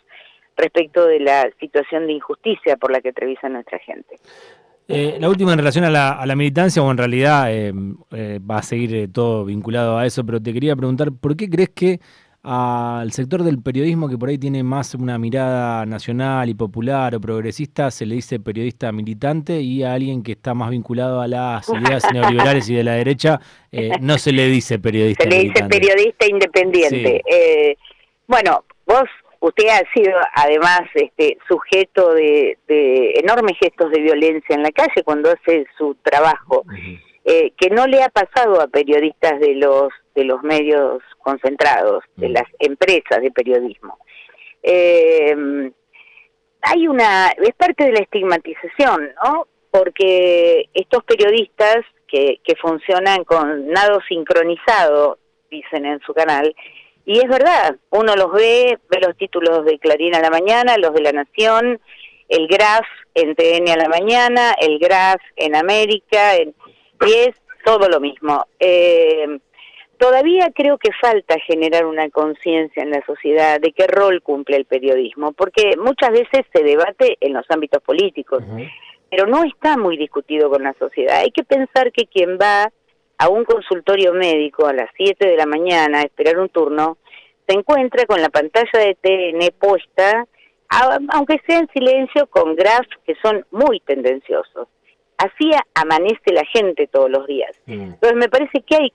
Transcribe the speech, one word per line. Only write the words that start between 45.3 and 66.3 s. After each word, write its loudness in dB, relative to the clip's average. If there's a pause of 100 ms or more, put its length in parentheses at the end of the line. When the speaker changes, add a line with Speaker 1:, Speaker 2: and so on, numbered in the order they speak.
Speaker 1:
hay 0
una, 2
es 0
parte 0
de 4
la 2
estigmatización, -2 (140)
¿no? -2 (240)
Porque 2
estos -2
periodistas 2 (280)
que, 0
que 0
funcionan -2
con -2
nado 2 (100)
sincronizado, 0 (320)
dicen -10
en -6
su -12
canal, 0 (540)
Y 2
es 2
verdad, 2 (140)
uno 2
los 0
ve, 2 (120)
ve 0
los -2
títulos -2
de 0
Clarín 0
a 2
la 2
mañana, 2
los 0
de 2
La 2
Nación, 0 (480)
el 0
Graf 2 (300)
en 0
T 4
N 2
a 2
la 2
mañana, 2
el 2
Graf 2 (160)
en -2
América, 2